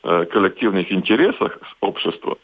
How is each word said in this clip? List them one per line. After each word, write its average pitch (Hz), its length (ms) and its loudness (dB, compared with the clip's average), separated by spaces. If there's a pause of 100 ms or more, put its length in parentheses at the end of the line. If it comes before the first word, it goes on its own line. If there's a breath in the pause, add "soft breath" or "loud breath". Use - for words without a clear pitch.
э, 85 220 2
коллективных 98 640 0
интересах - 640 0 (240)
общества, - 640 -4